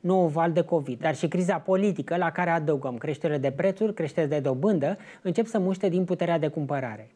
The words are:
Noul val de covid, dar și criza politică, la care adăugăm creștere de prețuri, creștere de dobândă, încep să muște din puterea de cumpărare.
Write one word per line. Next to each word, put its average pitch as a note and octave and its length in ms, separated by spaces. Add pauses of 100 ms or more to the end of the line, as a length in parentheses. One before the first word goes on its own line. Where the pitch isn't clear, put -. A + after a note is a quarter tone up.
Noul F3+ 280
val E3 240
de E3 80
covid, C#3+ 400
dar D#3+ 140
și D#3 140
criza F3+ 300
politică, F#3+ 580
la F3 140
care F3 200
adăugăm D3 460
creștere D3+ 420
de C3+ 120
prețuri, G3 440
creștere D#3+ 320
de D3 120
dobândă, C#3+ 600 (240)
încep G3+ 240
să A3+ 120
muște F#3+ 300
din F3+ 160
puterea E3+ 340
de D3+ 100
cumpărare. C3+ 680